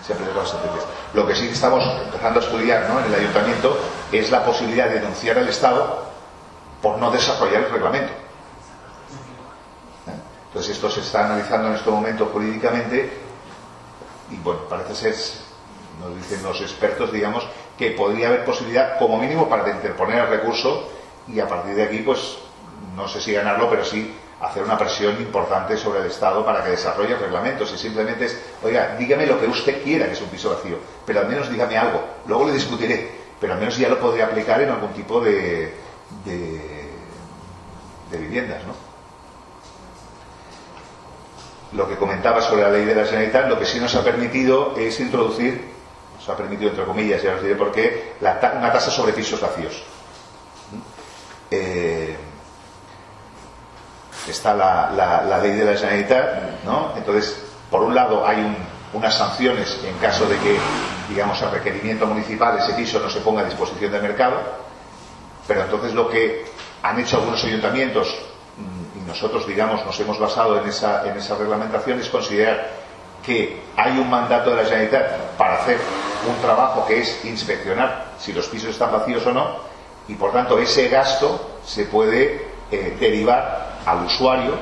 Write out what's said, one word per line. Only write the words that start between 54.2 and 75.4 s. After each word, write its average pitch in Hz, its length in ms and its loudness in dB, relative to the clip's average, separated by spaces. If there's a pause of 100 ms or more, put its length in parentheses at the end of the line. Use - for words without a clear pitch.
está - 260 2
la, 92 400 4
la, 92 280 4
la 95 160 2
ley 104 120 4
de 107 140 4
la 101 120 6
Generalitat, 104 840 2
¿no? - 320 -2
Entonces, - 480 0 (260)
por 98 140 4
un 117 100 2
lado 113 320 4
hay 107 120 4
un, 107 180 0 (380)
unas 110 200 2
sanciones 120 680 0
en 92 140 -6
caso 107 280 2
de 101 120 2
que, 101 200 4 (520)
digamos, 101 340 0
a 101 80 0
requerimiento 104 560 -2
municipal 107 500 0
ese 117 160 2
piso 117 260 0
no - 100 0
se - 100 -2
ponga 107 220 2
a 95 40 2
disposición 101 460 -4
del 104 100 0
mercado, 104 360 2 (1080)
pero 98 160 2
entonces 107 300 -2
lo 117 160 2
que 113 360 2 (360)
han 117 180 0
hecho 123 180 0
algunos 113 260 0
ayuntamientos, 110 720 0 (420)
mm, 92 420 -12
y 90 80 -10
nosotros, 107 380 -2
digamos, 104 400 0
nos - 140 -6
hemos 107 180 -2
basado 107 420 2
en 101 100 -2
esa, 101 380 0
en 101 100 -4
esa 104 180 -4
reglamentación, 107 640 -2
es - 100 -6
considerar 107 580 2 (560)
que - 380 -2 (160)
hay - 220 2
un 127 100 2
mandato 120 400 4
de 120 60 4
la 110 80 2
Generalitat 110 760 2
para - 240 4